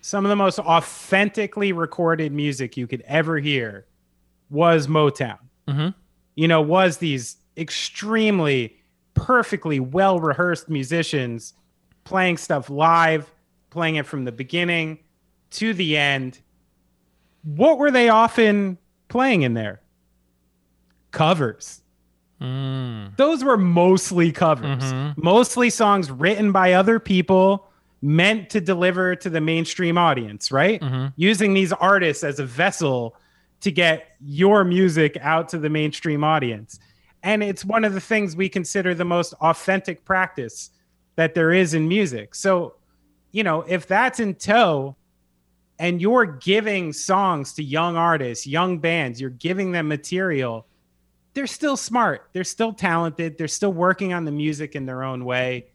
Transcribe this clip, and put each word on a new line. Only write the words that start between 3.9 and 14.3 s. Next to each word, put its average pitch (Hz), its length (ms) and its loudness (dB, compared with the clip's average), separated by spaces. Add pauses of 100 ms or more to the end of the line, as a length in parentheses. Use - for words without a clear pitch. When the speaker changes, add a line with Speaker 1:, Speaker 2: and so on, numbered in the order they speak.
Speaker 1:
was 156 380 2
Motown. 143 500 0 (300)
Speaker 2:
Mm-hmm. 147 220 -2 (440)
Speaker 1:
You 160 140 0
know, 165 140 4
was 175 360 2
these 135 400 -6 (180)
extremely 170 1200 -2 (360)
perfectly 202 680 0
well-rehearsed 165 920 0
musicians 135 840 -4 (500)
playing 185 340 0
stuff 143 340 -4
live, 160 600 2 (380)
playing 160 280 -2
it 143 100 -6
from 135 180 -8
the 123 60 -8